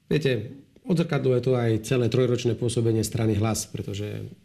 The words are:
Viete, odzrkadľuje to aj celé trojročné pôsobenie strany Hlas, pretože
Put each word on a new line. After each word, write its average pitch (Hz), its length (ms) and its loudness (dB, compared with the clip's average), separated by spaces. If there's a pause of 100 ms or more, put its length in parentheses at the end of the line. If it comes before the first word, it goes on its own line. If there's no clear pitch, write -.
(120)
Viete, 135 400 0 (320)
odzrkadľuje 139 560 0
to 127 160 2
aj 113 320 0
celé 123 240 2
trojročné 123 400 2
pôsobenie 113 480 0
strany 110 320 0
Hlas, 107 320 0
pretože 104 640 -8 (160)